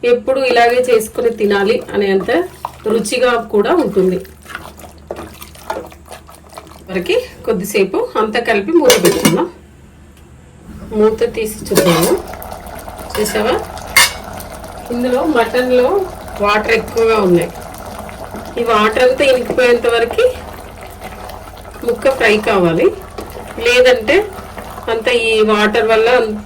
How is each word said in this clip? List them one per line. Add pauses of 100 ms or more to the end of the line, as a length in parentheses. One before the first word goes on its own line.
(120)
ఎప్పుడు (120)
ఇలాగే (100)
చేసుకుని
తినాలి (200)
అనేంత (600)
రుచిగా (220)
కూడా (120)
ఉంటుంది. (2750)
వరకు (280)
కొద్దిసేపు (240)
అంతా
కలిపి
మూత
పెట్టుకుందాం. (1500)
మూత (160)
తీసి
చూద్దాము. (1000)
చూసావా, (1400)
ఇందులో (160)
మటన్లో (560)
వాటర్
ఎక్కువగా (100)
ఉన్నాయి. (1080)
ఈ (100)
వాటర్
అంతా
ఇనికిపోయేంత
వరకు (1600)
ముక్క
ఫ్రై (140)
కావాలి, (800)
లేదంటే (760)
అంత (200)
ఈ (200)
వాటర్
వల్ల (360)